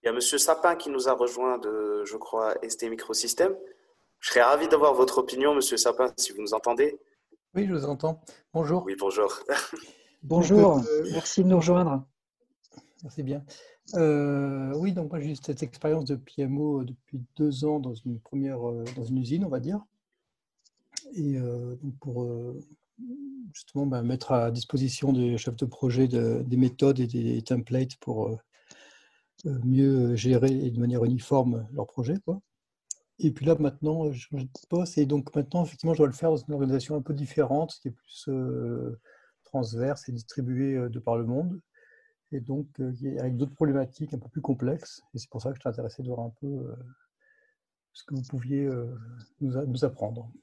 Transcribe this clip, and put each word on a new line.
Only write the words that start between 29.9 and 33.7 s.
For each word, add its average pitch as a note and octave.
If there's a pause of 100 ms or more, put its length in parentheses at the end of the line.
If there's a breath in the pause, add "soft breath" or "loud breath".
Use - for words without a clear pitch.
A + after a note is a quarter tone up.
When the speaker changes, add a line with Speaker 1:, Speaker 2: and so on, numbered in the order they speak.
Speaker 2:
gérer B2+
et C3
de A#2
manière A#2+
uniforme B2
leur C3+
projet, C#3
quoi. F#3+ (800)
Et D3+
puis -
là, D#3+
maintenant, D3+